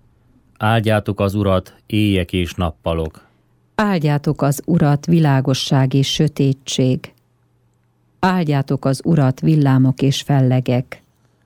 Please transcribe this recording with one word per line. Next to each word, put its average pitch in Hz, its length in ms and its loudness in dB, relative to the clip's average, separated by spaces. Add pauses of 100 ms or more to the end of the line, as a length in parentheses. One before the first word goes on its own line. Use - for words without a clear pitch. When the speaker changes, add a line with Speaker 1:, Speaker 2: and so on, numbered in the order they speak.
(580)
Speaker 1:
Áldjátok 107 600 0
az 98 140 0
Urat, 98 420 -2 (100)
éjek 101 480 0
és 90 200 -2
nappalok. 82 760 -6 (480)
Speaker 2:
Áldjátok 151 680 -2
az 139 240 -2
Urat, 147 400 0
világosság 135 880 0
és 135 200 0
sötétség. 135 1000 -2 (1040)
Áldjátok 151 680 0
az 135 180 -2
Urat, 143 360 0
villámok 135 640 2
és 139 200 0
fellegek. 127 840 -2 (420)